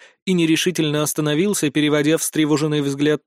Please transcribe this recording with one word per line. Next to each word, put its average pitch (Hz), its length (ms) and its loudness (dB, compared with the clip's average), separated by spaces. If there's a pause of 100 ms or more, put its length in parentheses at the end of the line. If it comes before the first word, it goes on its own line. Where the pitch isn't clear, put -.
(260)
и 190 60 0
нерешительно 160 680 0
остановился, 151 680 -2
переводя 151 480 2
встревоженный 151 640 0
взгляд 139 440 -2